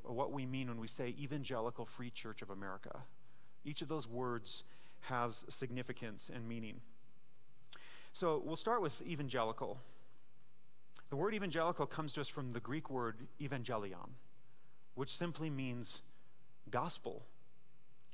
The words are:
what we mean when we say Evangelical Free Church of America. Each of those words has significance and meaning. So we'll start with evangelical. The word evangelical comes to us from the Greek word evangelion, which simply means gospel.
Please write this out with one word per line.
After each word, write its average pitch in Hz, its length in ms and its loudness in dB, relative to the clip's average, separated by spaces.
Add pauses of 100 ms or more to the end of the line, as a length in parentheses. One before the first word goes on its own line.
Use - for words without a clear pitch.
what 120 280 2
we 135 140 2
mean 131 220 0
when 117 120 -2
we 113 80 -2
say 123 320 -2
Evangelical 120 640 0
Free 123 240 -4
Church 113 320 -4
of 98 80 -4
America. 98 520 -4 (680)
Each 151 160 0
of 139 60 0
those 143 200 0
words 120 560 2 (400)
has 120 440 4
significance 123 880 -2
and 117 140 -2
meaning. 113 320 -2 (1300)
So 160 320 6
we'll 160 120 2
start 226 260 6
with 147 200 2
evangelical. 131 760 2 (1300)
The 139 80 2
word 196 180 4
evangelical 165 520 4
comes 156 280 0
to 151 60 0
us 135 80 0
from 127 240 0
the 117 80 0
Greek 143 300 0
word 120 260 2 (240)
evangelion, 110 720 0 (840)
which 131 220 2
simply 160 320 2
means 127 540 0 (680)
gospel. 123 540 2 (880)